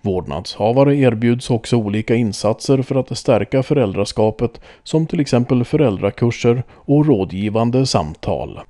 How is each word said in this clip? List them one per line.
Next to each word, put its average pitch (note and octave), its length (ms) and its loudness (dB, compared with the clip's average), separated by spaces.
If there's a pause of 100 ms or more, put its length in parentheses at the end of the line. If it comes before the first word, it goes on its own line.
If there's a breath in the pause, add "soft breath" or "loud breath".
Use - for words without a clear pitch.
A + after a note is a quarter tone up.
Vårdnadshavare G#2 960 0
erbjuds A#2+ 540 2
också A#2+ 260 0
olika G#2+ 380 0
insatser A#2 680 0
för B2 120 -4
att - 240 -4
stärka B2+ 440 0
föräldraskapet, G#2+ 960 -2 (220 loud breath)
som D#3+ 240 0
till E3+ 140 -2
exempel B2+ 440 2
föräldrakurser A#2 1040 0
och D3 360 2
rådgivande A2 800 0
samtal. D2+ 840 -4